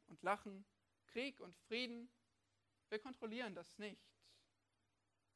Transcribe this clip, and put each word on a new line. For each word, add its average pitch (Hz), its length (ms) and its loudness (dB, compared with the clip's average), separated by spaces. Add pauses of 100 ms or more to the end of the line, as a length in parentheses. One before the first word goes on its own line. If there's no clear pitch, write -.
und 160 160 -14
Lachen, 196 420 4 (420)
Krieg 254 340 0
und 180 160 -10
Frieden, 233 540 0 (800)
wir 214 100 2
kontrollieren 233 560 -2
das 170 240 -8
nicht. 208 240 -4 (1300)